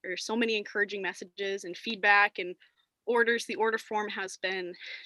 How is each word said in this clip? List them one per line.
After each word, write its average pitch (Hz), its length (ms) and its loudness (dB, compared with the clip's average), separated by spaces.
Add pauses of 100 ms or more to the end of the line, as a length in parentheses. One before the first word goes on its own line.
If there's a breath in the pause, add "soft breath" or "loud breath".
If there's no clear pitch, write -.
or 180 120 -4
so 220 200 -4
many 226 200 2
encouraging 202 460 -2
messages 196 600 -6
and 175 120 -8
feedback 208 640 4
and 180 160 -4 (520)
orders, 233 400 4
the 220 100 -4
order 220 220 2
form 214 320 -4
has 190 260 -6
been 185 360 -4 (340 loud breath)